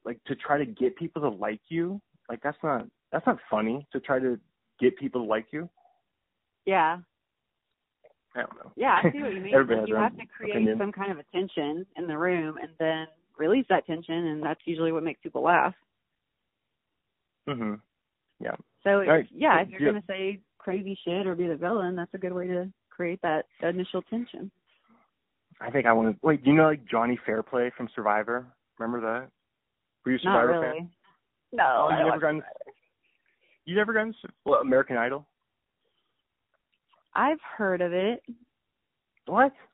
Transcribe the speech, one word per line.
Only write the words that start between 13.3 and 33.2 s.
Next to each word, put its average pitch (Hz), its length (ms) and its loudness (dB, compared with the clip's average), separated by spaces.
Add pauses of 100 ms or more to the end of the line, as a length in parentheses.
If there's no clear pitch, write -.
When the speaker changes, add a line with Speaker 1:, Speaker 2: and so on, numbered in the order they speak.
Speaker 2:
release 202 300 2
that 180 180 2
tension, 165 280 -6
and 156 280 -2
that's 151 220 -4
usually 165 280 -2
what 160 120 -2
makes 160 180 -6
people - 220 -6
laugh. 165 300 4 (1700)
Speaker 1:
Mm-hmm. 113 260 -4 (680)
Yeah. - 160 -6 (280)
Speaker 2:
So, 294 60 4
Speaker 1:
All 302 160 6
right. - 240 6
Speaker 2:
yeah, 220 320 4
if 196 80 -4
you're 185 100 -8
Speaker 1:
Yeah. 285 120 4
Speaker 2:
gonna 208 140 -2
say 190 340 -4 (180)
crazy 196 460 -6
shit 180 220 -2
or 185 80 -2
be 175 120 -2
the 165 100 -2
villain, 180 400 -2
that's 175 160 -8
a 190 60 -10
good 185 140 -6
way 180 160 -4
to 185 220 -4 (200)
create 175 320 -6
that 160 240 -2 (160)
initial 185 400 -2
tension. 220 480 -8 (1120)
Speaker 1:
I 120 100 -10
think 123 160 0
I 117 60 6
wanna, 113 300 2
wait, 151 220 2
do 135 60 4
you 151 60 8
know, 156 100 8
like, 151 180 0
Johnny 120 400 0
Fairplay 120 460 -2
from 120 240 -12
Survivor? 107 520 -2 (320)
Remember 117 220 -4
that? 117 300 -6 (720)
Were 127 80 0
you 131 100 2
a - 40 -4
Speaker 2:
Not 190 160 6
Speaker 1:
Survivor 165 180 4
Speaker 2:
really. 160 200 -4
Speaker 1:
fan? 175 100 -12 (600)
Speaker 2:
No, 220 120 2
Speaker 1:
Oh, 131 220 4
Speaker 2:
I 156 60 4
Speaker 1:
you - 40 2
Speaker 2:
don't - 20 2
Speaker 1:
never - 120 4
Speaker 2:
watch - 100 0
Speaker 1:
gotten, 156 200 0
Speaker 2:
Survivor. - 320 -16 (920)